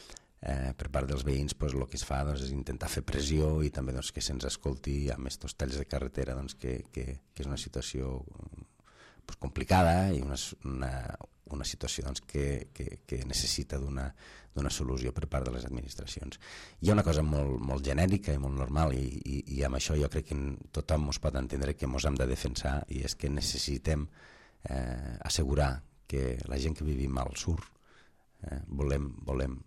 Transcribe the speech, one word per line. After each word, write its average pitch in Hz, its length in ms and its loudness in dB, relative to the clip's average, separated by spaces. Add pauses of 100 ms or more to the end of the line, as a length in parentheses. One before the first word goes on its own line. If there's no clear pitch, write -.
(420)
eh, 65 340 0
per - 140 -6
part 67 180 2
dels 65 160 0
veïns, 69 300 2
pues, 71 180 0
lo 65 160 0
que - 80 -8
es - 80 -4
fa, 69 200 0
doncs, 71 180 0
és 67 100 -2
intentar 69 360 -4
fer 78 160 -2
pressió 78 580 4
i 73 80 2
també, 65 220 -2
doncs, 64 200 -4
que 65 80 -6
se'ns 67 240 -2
escolti 69 680 -2
amb 65 180 -4
estos - 280 -8
talls 67 220 -2
de 71 80 -4
carretera, 67 480 -2
doncs, 67 220 -6
que, - 360 -4
que, 65 280 -4 (120)
que 69 100 -6
és 67 40 -4
una 69 100 -2
situació, 65 680 -4 (1000)
pues, - 140 -12
complicada 90 760 6
i 71 80 2
una 67 140 -2
s-, - 300 -6
una, 65 520 -4 (300)
una 67 180 -6
situació, - 400 -4
doncs, 65 180 -4
que, 71 520 -2
que, - 320 -8
que 65 180 -4
necessita - 540 -2
d'una, 67 340 -2 (420)
d'una 67 160 0
solució 64 420 0
per 73 160 -2
part 65 180 0
de 60 60 0
les 62 120 -4
administracions. 64 760 -6 (400)
Hi 85 100 6
ha 104 40 8
una 104 100 8
cosa 78 180 6
molt, 71 380 2
molt 67 240 0
genèrica 85 480 4
i 71 60 2
molt 67 180 -2
normal 69 400 4
i, 67 80 0 (180)
i, 67 140 -2 (220)
i 67 40 2
amb 65 140 2
això 71 180 0
jo 73 140 4
crec 73 220 -2
que 71 80 0 (340)
tothom 76 340 2
mos 76 140 0
pot 69 160 2
entendre 67 400 0
que - 100 -2
mos 67 180 0
hem 71 120 4
de 64 100 4
defensar 65 600 0
i 67 160 -2
és 69 100 -2
que - 160 -2
necessitem, 71 800 0 (560)
eh, 62 580 -4
assegurar 69 600 4 (260)
que 64 300 2 (100)
la 67 100 -2
gent 76 200 2
que 78 60 -2
vivim 67 340 2
al - 180 -2
sur, 82 240 0 (800)
eh, 69 240 -4
volem, 69 460 0 (100)
volem 65 440 0